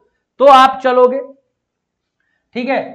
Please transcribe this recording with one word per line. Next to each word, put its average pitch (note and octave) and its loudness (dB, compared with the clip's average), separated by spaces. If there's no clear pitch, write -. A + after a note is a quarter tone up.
तो B3+ 0
आप C4 4
चलोगे, B3+ 0
ठीक B3 -10
है। B3 -4